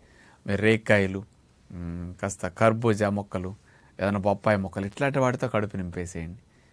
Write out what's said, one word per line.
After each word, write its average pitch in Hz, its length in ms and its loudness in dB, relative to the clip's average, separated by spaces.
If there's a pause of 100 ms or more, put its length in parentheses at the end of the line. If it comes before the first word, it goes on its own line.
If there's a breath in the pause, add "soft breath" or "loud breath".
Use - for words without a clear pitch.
(460 soft breath)
మీరు 98 220 0
రేక్కాయలు, 101 540 4 (580)
మ్, 87 280 -8 (120)
కాస్త 98 280 -6 (120)
కర్బూజా 110 580 4
మొక్కలు, 95 340 -6 (480 soft breath)
ఏదైనా 101 280 0
బొప్పాయి 101 380 2
మొక్కలు, 98 260 -6
ఇట్లాంటి 139 320 -2
వాటితో 127 300 0
కడుపు 104 280 -2
నింపేసేయండి. 87 600 -8 (320 soft breath)